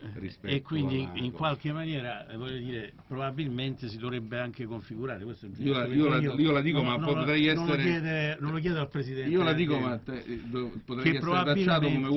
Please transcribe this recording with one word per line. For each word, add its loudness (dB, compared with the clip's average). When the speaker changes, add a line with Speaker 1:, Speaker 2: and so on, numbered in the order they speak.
Speaker 1:
rispetto -8
Speaker 2:
e 0
quindi 0
Speaker 1:
alla -4
Speaker 2:
in -2
Speaker 1:
cosa. -10
Speaker 2:
qualche -2
maniera, -6
eh, -12
voglio -6
dire, -8
probabilmente -4
si -8
dovrebbe -6
anche -6
configurare, -8
questo -12
è -12
un -12
Speaker 1:
Io 2
la, 0
Speaker 2:
giudizio 4
Speaker 1:
io 6
Speaker 2:
che 4
Speaker 1:
la, 0
Speaker 2:
io 2
Speaker 1:
io 6
la 4
dico, 2
Speaker 2:
non, 4
Speaker 1:
ma 2
Speaker 2:
non, 0
Speaker 1:
potrei 4
Speaker 2:
non -
lo 2
Speaker 1:
essere 2
Speaker 2:
chiede, 0
non -2
lo -2
chiedo 0
al -2
Presidente -2
Speaker 1:
Io 4
la 4
Speaker 2:
del 4
Speaker 1:
dico, 2
Speaker 2:
Consiglio. 0
Speaker 1:
ma -6
te, -8
eh, -6
do-, -4
potrei 0
Speaker 2:
Che 2
Speaker 1:
essere 0
tacciato 4
come 4
Speaker 2:
probabilmente 4